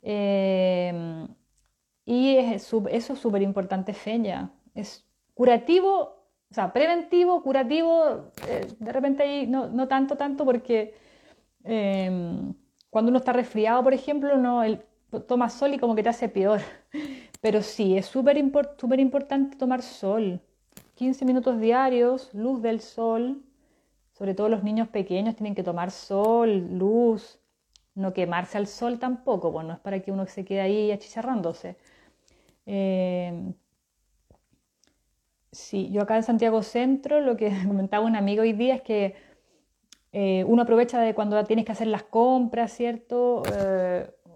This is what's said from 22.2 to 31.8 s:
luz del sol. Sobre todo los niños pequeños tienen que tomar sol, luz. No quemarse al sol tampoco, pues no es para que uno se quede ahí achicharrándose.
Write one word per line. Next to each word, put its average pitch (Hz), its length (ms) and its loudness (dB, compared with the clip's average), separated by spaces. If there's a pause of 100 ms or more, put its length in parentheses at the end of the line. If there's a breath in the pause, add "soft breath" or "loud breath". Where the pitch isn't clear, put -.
luz 233 280 -2
del 226 180 0
sol. 233 600 -4 (720)
Sobre 196 220 -4
todo 208 140 0
los 214 140 0
niños 220 260 -2
pequeños 202 480 -4
tienen 208 180 -6
que 196 80 -6
tomar 180 280 -4
sol, 202 880 0
luz. 220 600 2 (560)
No 190 180 -4
quemarse 180 460 -4
al 202 80 -2
sol 240 320 -6
tampoco, 240 540 -2
pues 160 140 -8
no 165 80 -10
es - 60 -16
para 196 200 -6
que 196 120 -8
uno 196 140 -4
se 190 180 -12
quede 196 160 -4
ahí 208 320 0
achicharrándose. 202 840 -6 (880 soft breath)